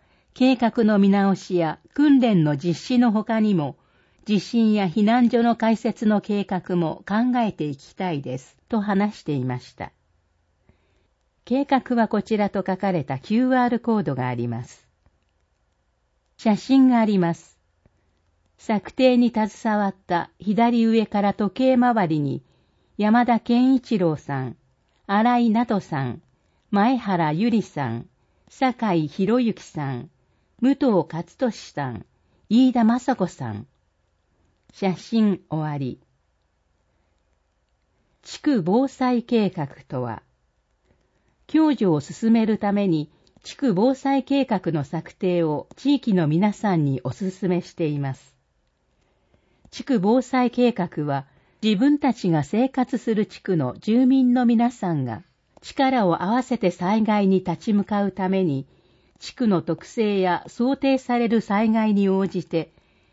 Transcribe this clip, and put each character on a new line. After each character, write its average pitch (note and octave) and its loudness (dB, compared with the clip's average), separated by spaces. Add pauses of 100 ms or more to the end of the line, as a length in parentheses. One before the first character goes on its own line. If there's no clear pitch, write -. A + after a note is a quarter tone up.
(340)
計 B3+ 2
画 A#3 0
の G#3+ 4
見 G3 6
直 G3 4
し F3+ -6
や D#3+ -2 (160)
訓 C#4 4
練 G#3 4
の D3 0
実 E3 -4
施 B3 -2
の A#3+ 4
他 A3 -2
に G#3+ 2
も、 D3 -2 (500)
地 G#3 0
震 A3+ 0
や G3+ 0
避 G#3 0
難 A#3 4
所 A#3 2
の A#3 2
開 A3+ 0
設 - -4
の G#3+ 2
計 G3+ -4
画 F3+ -6
も E3 -2
考 A#3+ -2
え G#3+ -2
て D#3 -6
い C#3+ -6
き - -20
た F#3 -6
い C#3+ -6
で C3 -8
す、 - -20 (120)
と A3+ -2
話 G#3 -2
し - -20
て D#3 -6
い C3 -2
ま B2 -4
し - -20
た。 - -14 (1500)
計 C4+ -2
画 B3+ -2
は A#3 0
こ G3+ -2
ち A3 -2
ら G#3 0
と F#3+ -4
書 F#3+ -2
か G3 -4
れ D#3+ -2
た C3 -8
キ G#3+ -2
ュ B3+ 2
ー B3+ 2
ア - 2
ー A#3+ 0
ル A#3 -2
コ A3+ -2
ー F#3+ -2
ド C#3+ -4
が B2+ -4
あ B2 -4
り A#2+ -4
ま A#2+ -8
す。 - -20 (1500)
写 G#3+ 2
真 C4 4
が A#3+ 4
あ A3+ 2
り G#3 2
ま E3+ 2
す。 - -20 (1040)
策 - -4
定 B3+ 4
に A#3+ 2
携 G#3+ -2
わ G3+ 0
っ F#3+ -6
た - -6 (100)
左 A3+ 2
上 A3+ 2
か G#3 -2
ら G3+ 0
時 - -2
計 C4 4
回 A#3 2
り D#3 0
に、 C#3 -4 (560)
山 A3 2
田 A#3 2
健 B3 2
一 B3 -2
郎 E3+ 0
さ C3+ -8
ん、 B2 -8 (500)
新 A3+ 2
井 A#3 2
名 A#3 0
人 G#3 0
さ D3 -6
ん、 B2 -8 (520)
前 A3 2
原 F3 -2
由 G#3+ 0
里 G#3+ 0
さ C3+ -6
ん、 A#2 -8 (400)
酒 A#3 -2
井 D#3 0
博 G3 -2
之 A#3 -2
さ C#3 -8
ん、 B2+ -10 (500)
武 B3 2
藤 C#4 0 (220)
勝 E3+ -6
利 G#3 -4
さ - -10
ん、 A2 -12 (420)
飯 B3 4
田 A#3 0
雅 A#3 2 (160)
子 F3+ -4
さ A#2 -10
ん。 G#2 -12 (1040)
写 F#3+ -4
真 G#3+ -2
終 D#3 -6
わ D3+ -6
り。 C3 -8 (2250)
地 - -20
区 C4 2
防 A3+ 2
災 B3 -2
計 A3 0
画 D3+ -6 (200)
と B2+ -6
は、 A#2 -10 (1200)
共 D#4 2
助 A3 0
を D#3 2
進 A3+ -2
め A3+ 4
る G#3+ 0
た G3+ -2
め G3+ 0
に、 D#3 -2 (320)
地 - -18
区 B3+ 0
防 A3+ 2
災 C4+ -2
計 C#4 0
画 F#3 -4
の D3 -2
策 - -10
定 F3 -2
を D3+ -4
地 C#4+ 0
域 A#3 -2
の F3 2
皆 F3+ 2
さ G3 -2
ん D#3 2
に C3+ -2
お B2+ -4
勧 F#3 -6
め F3 0
し - -16
て E3+ -4
い D3 -4
ま C#3 -6
す。 - -20 (1400)
地 - -14
区 B3+ 0
防 G#3+ 2
災 B3 -2
計 A#3+ 0
画 E3 -6
は、 C#3 -4 (360)
自 G#3+ 2
分 C#4+ 2
た C4 -2
ち - -4
が D#3 2
生 B3 -2
活 B3+ -4
す A3+ -2
る G#3 0
地 - -20
区 F#3 -2
の B2+ -2
住 A#3 0
民 B3+ 4
の B3+ 2
皆 A#3 2
さ F3+ -6
ん C#3 -2
が、 A2 -10 (400)
力 B3+ 0
を E3 0
合 F#3 -2
わ B3+ 0
せ A#3+ -4
て F3+ 0
災 G3+ -2
害 G#3 2
に F#3+ 4
立 F3 -4
ち - -4
向 G3+ 2
か G3+ -2
う F#3+ -4
た F#3+ -4
め F#3+ 0
に、 C3+ -4 (540)
地 - -16
区 A#3+ -2
の F3 2
特 - -6
性 G#3 -2
や F3+ -2
想 B3+ -2
定 C4+ 0
さ A#3+ -4
れ A#3 0
る A3 2
災 G#3+ 0
害 A3 2
に G3 2
応 F#3+ 0
じ F3+ -6
て、 - -4 (400)